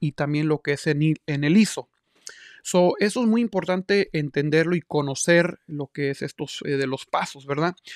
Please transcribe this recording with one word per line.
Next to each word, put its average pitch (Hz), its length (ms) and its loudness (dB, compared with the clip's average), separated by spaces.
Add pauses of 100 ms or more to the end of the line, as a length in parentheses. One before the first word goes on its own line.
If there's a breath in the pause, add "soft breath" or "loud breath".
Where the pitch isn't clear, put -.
y 147 100 0
también 147 380 -2
lo 151 120 0
que 147 120 -2
es - 160 -2
en 147 120 0
i-, 156 140 4 (140)
en 147 160 -2
el 160 120 4
iso. 208 320 2 (760 loud breath)
So, 180 340 4
eso 208 220 0
es 233 80 2
muy 226 140 4
importante 185 680 -2
entenderlo 151 640 0
y 170 60 0
conocer 170 880 0
lo 147 180 -8
que 139 240 -4
es 139 100 -8
estos, - 460 -10
eh, 143 40 -4
de 135 180 0
los 131 180 -6
pasos, 147 400 -6
¿verdad? 151 300 -2 (200 loud breath)